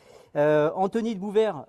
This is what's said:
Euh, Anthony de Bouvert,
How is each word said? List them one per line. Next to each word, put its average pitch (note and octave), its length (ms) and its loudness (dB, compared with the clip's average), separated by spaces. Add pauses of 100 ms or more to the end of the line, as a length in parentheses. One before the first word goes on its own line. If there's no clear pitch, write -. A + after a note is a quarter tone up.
(360)
Euh, D3+ 400 4
Anthony A3 380 -2
de F#3 60 -8
Bouvert, G3+ 480 -2